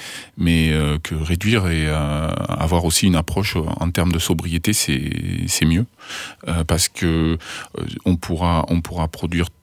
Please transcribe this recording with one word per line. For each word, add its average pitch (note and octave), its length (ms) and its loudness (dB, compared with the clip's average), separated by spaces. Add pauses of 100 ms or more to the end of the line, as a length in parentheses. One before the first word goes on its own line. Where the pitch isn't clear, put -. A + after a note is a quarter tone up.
(360)
mais, E2 360 4
euh, D2+ 260 2
que D#2+ 160 -6
réduire F2+ 540 0
et, D#2+ 200 0
euh, D2+ 400 0 (220)
avoir E2+ 360 2
aussi E2 200 2
une F#2 100 6
approche G2 400 0
en D#2+ 360 -2
termes F2 200 2
de E2+ 60 2
sobriété, E2+ 560 0
c'est, C#2+ 380 -2 (360)
c'est - 180 0
mieux. E2+ 200 4 (640)
Euh, E2 160 0
parce D#2+ 260 0
que, D#2+ 480 2 (400)
euh, - 80 -6 (200)
on F#2 100 4
pourra, E2+ 540 0
on E2+ 120 2
pourra E2 260 -2
produire E2+ 400 -2 (160)